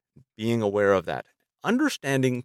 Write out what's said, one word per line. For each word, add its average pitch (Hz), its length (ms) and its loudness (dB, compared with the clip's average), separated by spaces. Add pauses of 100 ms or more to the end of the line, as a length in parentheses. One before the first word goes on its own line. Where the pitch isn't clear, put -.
(360)
being 113 260 -2
aware 101 300 2
of 92 120 2
that, 76 220 -8 (360)
understanding 139 840 0